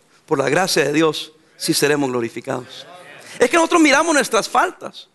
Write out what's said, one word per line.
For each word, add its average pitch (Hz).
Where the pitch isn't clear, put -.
por 151
la 139
gracia 170
de 143
Dios 156
sí -
seremos 147
glorificados. 123
Es 247
que 339
nosotros 330
miramos 302
nuestras 226
faltas -